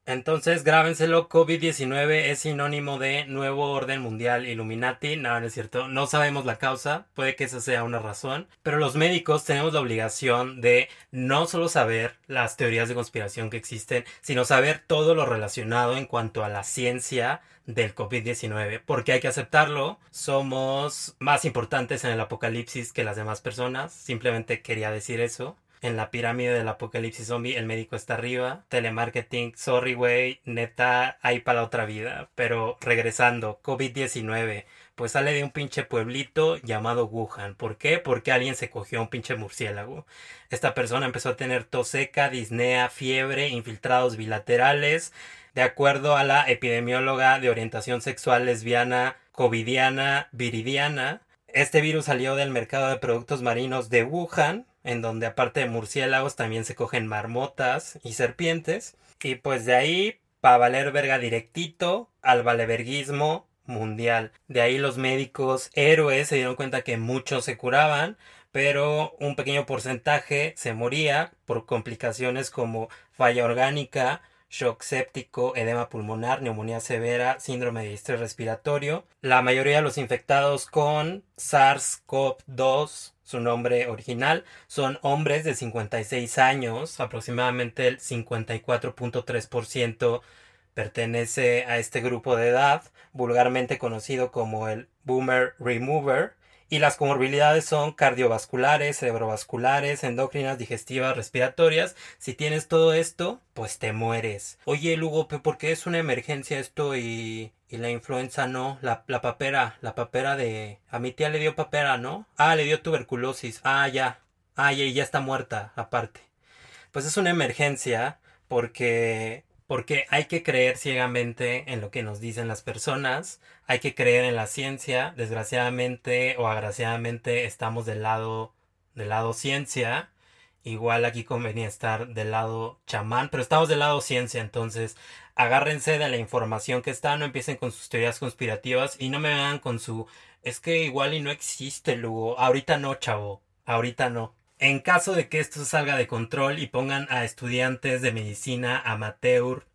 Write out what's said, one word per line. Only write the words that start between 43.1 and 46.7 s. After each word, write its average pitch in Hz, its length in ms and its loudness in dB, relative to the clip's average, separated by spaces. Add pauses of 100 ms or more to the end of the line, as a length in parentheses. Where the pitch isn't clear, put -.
infiltrados 120 720 0
bilaterales. 131 960 2 (400)
De 127 80 2
acuerdo 139 520 4
a 139 100 6
la 139 220 6
epidemióloga 127 960 2